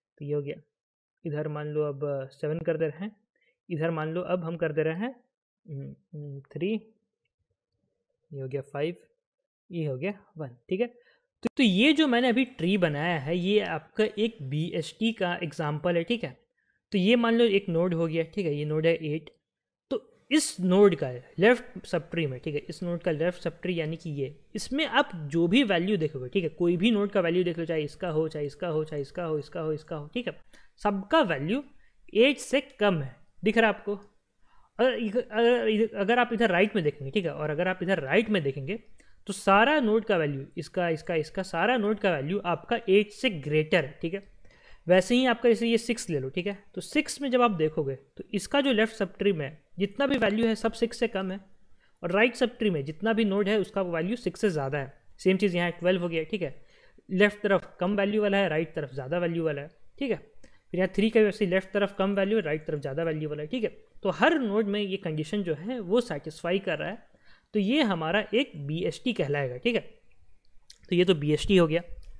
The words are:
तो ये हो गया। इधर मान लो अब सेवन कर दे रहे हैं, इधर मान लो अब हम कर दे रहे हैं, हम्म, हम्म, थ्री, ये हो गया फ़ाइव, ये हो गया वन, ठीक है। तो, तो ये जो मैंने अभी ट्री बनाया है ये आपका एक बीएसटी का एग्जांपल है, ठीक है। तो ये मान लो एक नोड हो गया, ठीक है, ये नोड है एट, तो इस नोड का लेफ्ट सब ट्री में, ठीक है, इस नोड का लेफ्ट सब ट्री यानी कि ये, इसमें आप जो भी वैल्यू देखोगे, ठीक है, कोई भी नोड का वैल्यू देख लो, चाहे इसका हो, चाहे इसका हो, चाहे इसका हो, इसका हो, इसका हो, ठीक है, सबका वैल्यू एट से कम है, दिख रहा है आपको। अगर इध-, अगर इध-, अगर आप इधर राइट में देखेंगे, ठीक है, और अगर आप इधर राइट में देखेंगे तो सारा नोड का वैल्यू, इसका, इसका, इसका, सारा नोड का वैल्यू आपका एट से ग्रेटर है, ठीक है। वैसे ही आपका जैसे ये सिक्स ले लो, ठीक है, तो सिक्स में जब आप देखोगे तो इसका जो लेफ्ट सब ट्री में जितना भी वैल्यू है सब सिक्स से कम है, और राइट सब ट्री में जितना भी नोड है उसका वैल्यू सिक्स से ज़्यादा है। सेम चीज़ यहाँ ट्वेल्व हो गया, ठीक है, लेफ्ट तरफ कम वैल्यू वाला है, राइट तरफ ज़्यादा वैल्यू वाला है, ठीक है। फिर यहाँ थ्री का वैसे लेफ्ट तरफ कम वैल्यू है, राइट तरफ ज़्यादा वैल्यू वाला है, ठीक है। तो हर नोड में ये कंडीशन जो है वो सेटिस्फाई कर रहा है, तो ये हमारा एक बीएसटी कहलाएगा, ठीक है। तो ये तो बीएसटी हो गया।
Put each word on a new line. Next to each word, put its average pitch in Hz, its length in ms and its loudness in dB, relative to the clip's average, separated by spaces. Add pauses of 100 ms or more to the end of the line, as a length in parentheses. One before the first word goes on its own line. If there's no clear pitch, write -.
(180)
तो 147 80 -12
ये 143 80 -4
हो 147 80 0
गया। 143 140 -8 (720)
इधर 151 220 -4
मान 151 200 -6
लो 151 160 -2
अब 143 180 -4 (300)
सेवन 156 280 -4
कर 160 180 -2
दे 160 100 0
रहे 151 120 -8
हैं, 208 160 -10 (540)
इधर 165 220 -2
मान 160 220 -2
लो 175 100 -4
अब 180 200 -2
हम 165 140 -6
कर 160 140 -2
दे 151 120 0
रहे 160 120 0
हैं, 214 140 -4 (560)
हम्म, 139 300 -12 (180)
हम्म, 147 260 -12 (100)
थ्री, 170 220 -4 (1600)
ये 139 100 -10
हो 131 60 -8
गया 135 160 -6
फ़ाइव, 156 320 -4 (760)
ये 170 160 -4
हो 135 120 -4
गया 180 160 -4 (240)
वन, 135 180 -12 (140)
ठीक 185 120 -2
है। 240 60 0
तो, - 600 -12
तो - 140 0
ये 220 300 4
जो 302 140 4
मैंने 247 220 2
अभी 240 240 2
ट्री 185 260 0
बनाया 165 400 0
है 151 180 -2
ये 190 240 2
आपका 175 460 -4 (120)
एक 220 240 -2
बीएसटी 156 720 -4
का 180 200 -2 (100)
एग्जांपल 151 540 -2
है, 170 80 0
ठीक 233 180 -2
है। 131 140 -10 (540)
तो 208 60 0
ये 196 200 6
मान 233 180 4
लो 240 120 6
एक 196 220 2
नोड 175 240 2
हो 165 140 0
गया, 160 180 0
ठीक 180 200 -6
है, 147 100 -2
ये 147 100 -4
नोड 156 200 0
है 165 100 4 (100)
एट, 156 240 -4 (640)
तो 262 140 -4 (260)
इस 294 300 2
नोड 185 340 6
का 139 140 -4 (300)
लेफ्ट 226 460 2
सब 165 260 -4
ट्री 165 160 -2
में, 127 120 -6
ठीक 151 160 -6
है, 147 60 -2
इस - 220 -12
नोड 175 180 -4
का 175 100 0
लेफ्ट 165 300 -2
सब 160 200 -6
ट्री 180 140 -2
यानी 160 220 -4
कि 160 140 -10
ये, 139 240 -4 (200)
इसमें 277 320 -2
आप 262 240 2 (160)
जो 165 200 2
भी 247 180 6
वैल्यू 190 320 2
देखोगे, 139 320 -4
ठीक 190 140 0
है, 160 80 -2
कोई 175 260 0
भी 208 140 4
नोड 202 200 0
का 202 100 2
वैल्यू 175 220 2
देख 170 160 -4
लो, 165 60 -4
चाहे 160 180 -2
इसका 147 260 -8
हो, 160 180 0
चाहे 151 180 -6
इसका 143 220 -8
हो, 156 160 0
चाहे 156 180 -6
इसका 175 220 -8
हो, 160 160 -2
इसका 156 220 -10
हो, 156 120 -2
इसका 156 220 -8
हो, 147 180 -10
ठीक 240 140 -4
है, 160 80 -10 (460)
सबका 202 420 2
वैल्यू 175 400 -2 (520)
एट 254 240 6
से 277 220 0 (180)
कम 190 220 2
है, 131 140 -8 (280)
दिख 208 140 2
रहा 226 120 4
है 202 60 -2
आपको। 202 200 -8 (840)
अगर 247 160 4
इध-, 220 280 -2
अगर 233 460 2
इध-, 220 260 2
अगर 202 240 2
आप 240 140 2
इधर 220 180 2
राइट 185 240 4
में 190 80 0
देखेंगे, 139 280 -2
ठीक 196 140 -2
है, 151 60 -2
और 151 180 -4
अगर 151 180 0
आप 185 160 -2
इधर 180 180 0
राइट 175 280 0
में 202 140 2
देखेंगे 139 360 -4 (480)
तो 202 60 -6
सारा 226 460 6
नोड 220 260 2
का 202 120 2
वैल्यू, 147 280 -2 (120)
इसका, 170 320 -2
इसका, 160 260 -2
इसका, 160 280 -2
सारा 180 340 0
नोड 208 220 0
का 190 120 2
वैल्यू 156 360 -2
आपका 175 320 -2 (100)
एट 202 220 4
से - 200 -2
ग्रेटर 156 540 0
है, - 160 -14
ठीक 165 120 -4
है। 196 140 -10 (600)
वैसे 185 280 6
ही 254 120 4
आपका 240 220 2
जैसे 233 180 4
ये 233 100 4
सिक्स 226 320 -4
ले 151 100 0
लो, 131 100 -6
ठीक 175 180 -4
है, 202 100 -6 (180)
तो 185 60 -8
सिक्स - 400 -2
में 277 100 -4
जब 247 100 4
आप 240 120 4
देखोगे 156 420 -2 (220)
तो - 60 -14 (100)
इसका 277 280 0
जो 269 100 2
लेफ्ट 220 240 2
सब 190 220 -4
ट्री 202 160 2
में 151 240 -6 (220)
जितना 202 280 -2
भी 277 100 2
वैल्यू 220 300 2
है 226 80 2
सब 226 180 -2
सिक्स - 260 -4
से 233 80 0
कम 190 240 -4
है, 190 80 -8 (640)
और 170 80 -4
राइट 226 240 4
सब 233 220 -2
ट्री 214 120 2
में 156 160 -2
जितना 175 280 -2
भी 220 120 2
नोड 196 240 2
है 214 100 2
उसका 196 240 -2
वैल्यू 175 320 -2
सिक्स 190 260 -6
से 214 80 2
ज़्यादा 147 280 -2
है। 139 160 -8 (260)
सेम 190 180 2
चीज़ 185 200 2
यहाँ 175 140 0
ट्वेल्व 175 300 0
हो 175 80 -2
गया, 165 140 -2
ठीक 185 180 -6
है, 147 140 -6 (540)
लेफ्ट 202 340 2
तरफ 196 260 2 (100)
कम 190 160 0
वैल्यू 202 260 0
वाला 196 160 2
है, 196 120 2
राइट 160 260 -2
तरफ 139 180 -8
ज़्यादा 139 260 -4
वैल्यू 170 260 -2
वाला 147 160 -2
है, 147 80 -14 (300)
ठीक 269 120 -2
है। 175 60 -2 (540)
फिर 170 80 -2
यहाँ 185 160 2
थ्री 214 140 4
का 220 120 6
वैसे 208 260 2
लेफ्ट 190 260 0
तरफ 202 240 0
कम 196 180 0
वैल्यू 196 220 2
है, 208 60 0
राइट 156 240 -4
तरफ 156 120 -2
ज़्यादा 143 240 -4
वैल्यू 156 260 -4
वाला 147 120 -8
है, 151 60 -8
ठीक 247 160 -4
है। 214 60 0 (340)
तो 190 80 0
हर 311 280 4
नोड 214 280 0
में 202 140 -2
ये 190 180 -4
कंडीशन 160 440 -4
जो 170 120 -2
है 214 260 -8
वो 196 200 2
सेटिस्फाई 170 600 -4
कर 175 180 -4
रहा 151 100 -6
है, 214 80 -10 (560)
तो 214 60 0
ये 226 240 2
हमारा 185 500 0
एक 254 180 0 (160)
बीएसटी 170 460 -4
कहलाएगा, 143 440 -2
ठीक 233 180 -2
है। 180 60 0 (1080)
तो 180 60 2
ये 175 100 6
तो 180 100 4
बीएसटी 151 420 2
हो 170 100 8
गया। 160 140 0 (380)